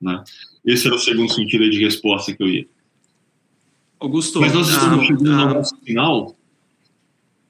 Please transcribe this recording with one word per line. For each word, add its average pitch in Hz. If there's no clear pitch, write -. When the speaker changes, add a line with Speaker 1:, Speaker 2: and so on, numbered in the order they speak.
Speaker 1:
né? 90
Esse 120
era 123
o -
segundo 113
sentido 110
aí 110
de 107
resposta 101
que -
eu 95
ia. 85
Speaker 2:
Augusto, 151
Speaker 1:
Mas 151
nós 170
estamos 151
Speaker 2:
ah, -
Speaker 1:
chegando 147
Speaker 2:
ah, 143
Speaker 1:
ao 135
nosso 143
final. 117